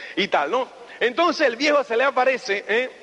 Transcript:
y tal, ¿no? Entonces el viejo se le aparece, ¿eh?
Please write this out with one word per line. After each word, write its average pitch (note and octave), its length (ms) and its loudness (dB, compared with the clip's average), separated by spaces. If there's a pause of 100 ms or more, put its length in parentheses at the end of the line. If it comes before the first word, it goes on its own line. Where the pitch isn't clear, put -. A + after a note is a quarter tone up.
(160)
y F#3+ 120 0
tal, D#3 220 0
¿no? B3 180 -2 (300)
Entonces D4 480 2
el A#3 100 0
viejo D4 280 2
se A3+ 120 -4
le B3 80 2
aparece, B3 600 0
¿eh? A#3+ 240 0 (120)